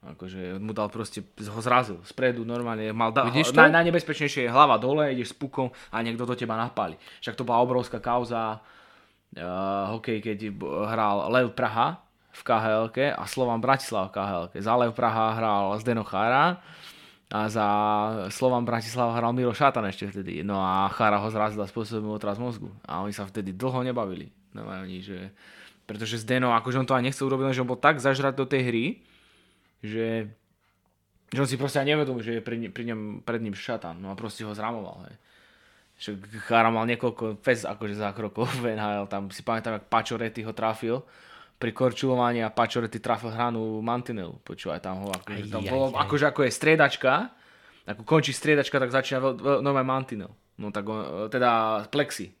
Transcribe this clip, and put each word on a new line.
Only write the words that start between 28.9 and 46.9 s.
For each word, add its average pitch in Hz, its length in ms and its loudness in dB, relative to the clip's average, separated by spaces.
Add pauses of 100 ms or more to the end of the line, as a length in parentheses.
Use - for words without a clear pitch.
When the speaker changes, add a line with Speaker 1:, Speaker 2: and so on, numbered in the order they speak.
Speaker 1:
že, 110 480 -4 (960)
že 120 160 -6
on 135 80 0
si 131 80 -4
proste 135 240 0
aj 143 80 2
nevedomil, 135 320 0
že 117 160 -4
je - 20 -12
pri, 117 300 -6
pri 120 160 -10
ňom, 107 400 -8
pred 117 160 -2
ním 107 80 -4
šatan. 95 480 -8
No 95 100 -10
a 98 60 -8
proste 110 320 -10
ho 104 80 -8
zramoval, 107 560 -8
hej. 110 40 -20 (840)
Však 104 160 -8 (320)
Chára 113 240 8
mal 113 160 0
niekoľko 113 560 -2
fez, 110 240 2
akože, 104 320 -6
zákrokov 107 480 -2 (160)
v 113 120 -2
N 107 40 -6
H 107 160 -2
L. 101 160 -2
Tam 98 160 -4
si - 160 -14
pamätám, 113 320 -2
jak - 160 -8
Pacioretty 113 560 -2
ho 110 80 -10
trafil 113 480 -2 (560)
pri 117 160 -2
korčulovaní 123 640 2
a 113 80 0
Pacioretty 113 560 -2
trafil 113 320 -2
hranu 110 480 -2
mantinelu. 117 560 -6
Počúvaj, - 400 -8
tam 92 240 -8
ho 101 80 -6
akože, 101 400 -8
tam 107 160 -4
Speaker 2:
Aj, - 0 -
Speaker 1:
bolo, 135 240 0
Speaker 2:
aj, 117 40 -6
aj. 135 120 -2
Speaker 1:
akože, 143 240 2
ako - 160 -8
je 113 80 2
striedačka, 151 580 4 (680)